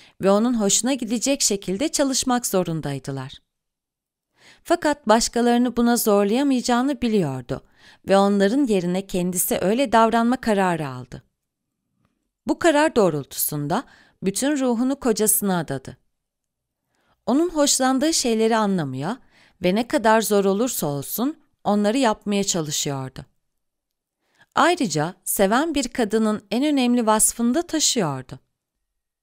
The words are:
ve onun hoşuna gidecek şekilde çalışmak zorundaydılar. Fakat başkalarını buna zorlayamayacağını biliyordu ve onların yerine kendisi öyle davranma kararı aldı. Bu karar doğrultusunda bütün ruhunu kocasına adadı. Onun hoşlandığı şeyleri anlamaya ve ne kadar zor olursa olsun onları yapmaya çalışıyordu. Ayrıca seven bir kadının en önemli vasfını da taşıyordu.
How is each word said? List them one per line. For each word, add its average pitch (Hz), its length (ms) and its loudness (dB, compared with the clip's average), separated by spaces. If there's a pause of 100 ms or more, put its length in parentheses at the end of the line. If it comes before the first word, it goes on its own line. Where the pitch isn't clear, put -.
(220)
ve 190 100 4
onun 226 300 2
hoşuna 220 320 0
gidecek 247 480 -2
şekilde 202 460 -2
çalışmak 262 580 -2
zorundaydılar. 143 880 -4 (1300)
Fakat 311 440 0
başkalarını 240 680 2
buna 240 200 2
zorlayamayacağını 240 1040 0
biliyordu 156 600 -2 (440)
ve 196 100 4
onların 202 500 2
yerine 185 400 -2
kendisi 180 540 -2
öyle 226 300 0
davranma 233 460 2
kararı 185 500 0
aldı. 127 360 -12 (1200)
Bu 311 120 -2
karar 311 360 2
doğrultusunda 156 880 -2 (400)
bütün 254 340 -2
ruhunu 262 420 0
kocasına 208 580 0
adadı. 139 400 -8 (1300)
Onun 311 240 2
hoşlandığı 285 640 0
şeyleri 226 440 0
anlamaya 175 600 -2 (460)
ve 180 120 2
ne 240 120 -2
kadar 226 340 2
zor 202 240 2
olursa 196 420 0
olsun 147 520 -4 (240)
onları 208 340 0
yapmaya 208 460 0
çalışıyordu. 147 840 -6 (1300)
Ayrıca 214 680 0
seven 254 520 0
bir 277 120 0
kadının 220 640 -2
en 247 120 0
önemli 247 420 2
vasfını 220 480 2
da 320 80 0
taşıyordu. 165 800 -4 (840)